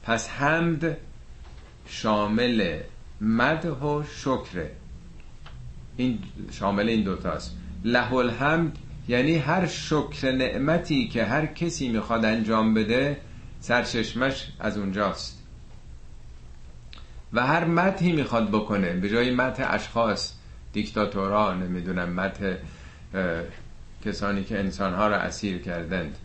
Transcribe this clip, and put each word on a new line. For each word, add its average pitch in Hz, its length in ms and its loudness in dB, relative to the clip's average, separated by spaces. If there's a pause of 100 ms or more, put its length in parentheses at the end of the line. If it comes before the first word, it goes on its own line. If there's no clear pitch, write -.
پس 113 260 0
حمد 160 680 2 (880)
شامل 107 920 2 (420)
مدح 123 480 4
و 147 340 0 (140)
شکره. 95 540 -2 (1300)
این 123 220 0 (340)
شامل 101 360 2
این 110 140 4
دوتاست. 87 540 -2 (280)
له 120 280 4
الحمد 131 680 2 (300)
یعنی 131 280 4
هر 160 300 2
شکر - 680 0
نعمتی 131 760 2
که 113 160 2
هر 143 220 2
کسی 156 420 -2
می‌خواد 110 360 2
انجام 110 500 4
بده، 127 420 4 (440)
سرچشمش 120 1000 0
از 104 180 -2
اونجاست 98 640 -2 (1900)
و 120 140 4
هر 165 180 4
مدحی 175 480 4
می‌خواد 117 360 2
بکنه، 101 440 2
به 92 180 0
جای 123 240 4
مدح 127 400 0
اشخاص، 107 580 0 (400)
دیکتاتورها، 101 840 2
نمی‌دونم، 90 580 -2
مدح، 95 440 -2 (580)
اه... 87 280 0 (640)
کسانی 101 400 -2
که 107 140 -2
انسانها 98 500 0
رو 104 60 4
اسیر 92 440 -2
کردند 85 680 -4